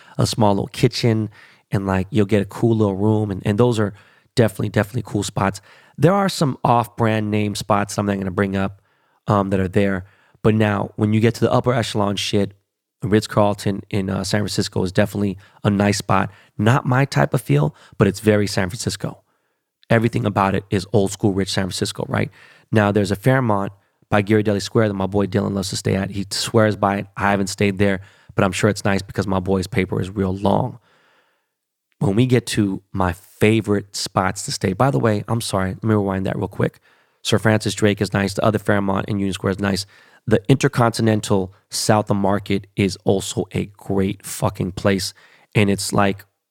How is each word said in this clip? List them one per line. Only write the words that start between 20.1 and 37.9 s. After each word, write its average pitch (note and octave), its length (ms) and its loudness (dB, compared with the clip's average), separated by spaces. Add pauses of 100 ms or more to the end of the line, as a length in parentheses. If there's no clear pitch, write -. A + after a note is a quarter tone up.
about G2 300 0
it G2 160 -4
is F#2+ 240 -2
old G2 160 2
school G2+ 220 -2
rich F#2+ 200 -4
San G2 120 -2
Francisco, - 440 -6
right? A2 220 -2 (400)
Now, G#2 220 4
there's G2+ 180 0
a G2 60 -2
Fairmont G#2+ 560 0 (360)
by G#2 140 2
Ghirardelli G#2 400 2
Square A2+ 260 0
that G2+ 60 -4
my F#2+ 120 -2
boy G2+ 200 -2
Dylan G2+ 260 -2
loves G2 180 -4
to A#2 60 -6
stay G#2 200 -2
at. F#2+ 140 -4
He G2 200 -6
swears G#2+ 460 0
by G2 220 0
it. G2+ 160 -8
I G2 160 0
haven't G2 180 0
stayed G2 280 -2
there, G2 240 0 (340)
but G#2 100 2
I'm F#2+ 80 2
sure G#2+ 180 0
it's - 160 -4
nice G2 160 0
because G2 240 -6
my F#2+ 140 -2
boy's F#2+ 260 -2
paper G2+ 340 -2
is F#2 80 -4
real F#2+ 260 -2
long. G#2 440 -2 (1200)
When G2 180 0
we B2 80 4
get B2 220 2
to G2 360 -2 (100)
my F#2 200 0
favorite G#2 840 0
spots F#2+ 500 -4
to - 80 -8
stay, G2 200 -2
by B2 180 2
the C#3 80 0
way, A2 300 0
I'm A#2 140 -2
sorry, F#2+ 300 -2
let F#2+ 120 -10
me A2 100 2
rewind G2 300 0
that - 120 -4
real F#2 120 -4
quick. - 300 -4 (420)
Sir - 180 0
Francis G#2+ 360 2
Drake G#2 260 2